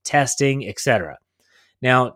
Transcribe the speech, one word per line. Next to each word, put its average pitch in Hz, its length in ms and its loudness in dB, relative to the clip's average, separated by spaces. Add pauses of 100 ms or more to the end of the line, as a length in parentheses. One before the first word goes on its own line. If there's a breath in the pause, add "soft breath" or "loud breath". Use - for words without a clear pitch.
testing, 139 600 0
et 104 120 -10
cetera. 87 400 -2 (640)
Now, 127 340 2